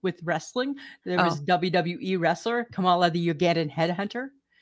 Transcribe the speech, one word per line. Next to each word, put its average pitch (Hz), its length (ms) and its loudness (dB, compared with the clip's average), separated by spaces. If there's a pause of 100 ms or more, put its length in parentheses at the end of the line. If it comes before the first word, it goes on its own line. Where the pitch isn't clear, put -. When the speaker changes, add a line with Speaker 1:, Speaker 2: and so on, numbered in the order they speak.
Speaker 1:
with 180 200 -2
wrestling, 247 520 -4 (300)
there 180 180 -2
was 165 180 2
Speaker 2:
Oh. 147 60 -10
Speaker 1:
W 180 240 2
W 175 300 0
E 185 160 -2
wrestler, 180 560 0
Kamala 180 380 4
the 170 240 0
Ugandan 165 360 2
headhunter. 196 580 -2 (340)